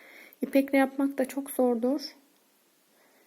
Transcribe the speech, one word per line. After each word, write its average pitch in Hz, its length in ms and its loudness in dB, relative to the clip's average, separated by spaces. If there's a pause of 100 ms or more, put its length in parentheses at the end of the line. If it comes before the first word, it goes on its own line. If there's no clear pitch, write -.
(420)
İpekle 277 360 2
yapmak 269 400 0
da 254 100 0
çok 277 240 -8
zordur. 247 500 0 (1200)